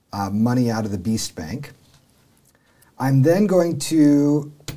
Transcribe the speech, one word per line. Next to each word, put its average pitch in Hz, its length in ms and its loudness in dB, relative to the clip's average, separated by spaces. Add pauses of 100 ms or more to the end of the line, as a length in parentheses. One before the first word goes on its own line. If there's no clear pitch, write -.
(120)
uh, 98 180 -6
money 117 400 0
out 110 140 -4
of 101 60 -6
the 98 80 -6
beast 110 380 -6
bank. 82 360 -12 (1300)
I'm 135 240 2
then 180 240 4
going 170 320 2
to 147 760 2 (240)